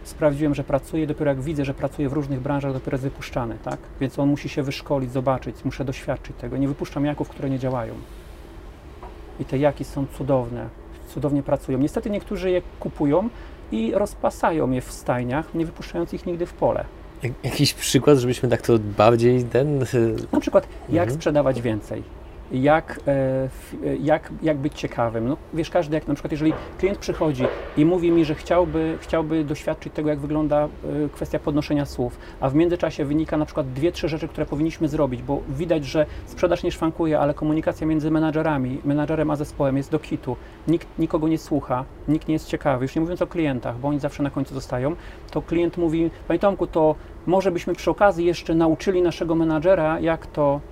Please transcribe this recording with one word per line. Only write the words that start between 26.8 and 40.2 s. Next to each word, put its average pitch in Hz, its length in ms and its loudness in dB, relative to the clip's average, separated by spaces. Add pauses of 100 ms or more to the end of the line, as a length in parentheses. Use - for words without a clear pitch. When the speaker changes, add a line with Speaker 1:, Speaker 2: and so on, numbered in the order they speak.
Speaker 1:
przychodzi 156 460 0 (340)
i 151 80 6
mówi 170 260 4
mi, 170 140 6
że 196 100 0
chciałby, 160 680 2
chciałby 160 420 0
doświadczyć 151 500 -4
tego, 151 160 0
jak 147 100 0
wygląda, 147 460 2
e, 151 40 -4 (440)
kwestia - 260 -4
podnoszenia 147 460 0
słów, 123 320 -4 (240)
a 135 80 2
w 135 60 0
międzyczasie 170 500 2
wynika 156 320 0
na 151 80 2
przykład 139 280 -4
dwie, 147 180 0
trzy 170 180 -2
rzeczy, 160 180 -4
które - 180 -4
powinniśmy 160 420 0
zrobić, 135 360 0
bo 139 260 -2
widać, 156 360 0
że 151 200 2 (200)
sprzedaż - 380 0
nie 175 80 0
szwankuje, 160 480 0
ale 143 140 2
komunikacja 156 540 0
między 156 240 2
menadżerami, 156 760 0
menadżerem 151 460 2
a 151 40 0
zespołem 139 420 0
jest 139 140 -2
do 151 80 2
kitu. 131 360 -4 (320)